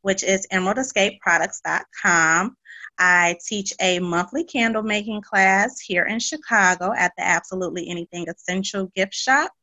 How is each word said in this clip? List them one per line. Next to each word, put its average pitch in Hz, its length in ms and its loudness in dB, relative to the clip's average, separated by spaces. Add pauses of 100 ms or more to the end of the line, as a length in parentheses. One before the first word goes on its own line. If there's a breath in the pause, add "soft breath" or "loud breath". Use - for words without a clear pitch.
which 190 220 -2
is 190 280 0
emerald 185 280 0
escape 202 420 0
products 170 420 0
dot 160 220 -4 (180)
com. 170 540 4 (420 loud breath)
I 175 380 4 (100)
teach 202 340 -6
a 185 180 2
monthly 180 440 -2
candle 226 400 0
making 214 380 -4
class 196 600 2
here 175 240 0
in 220 140 -4
Chicago 202 800 0
at 180 200 0
the 175 80 -6
Absolutely 180 680 -2
Anything 175 380 -8
Essential 190 680 -6
Gift 196 180 -2
Shop 285 380 0 (100)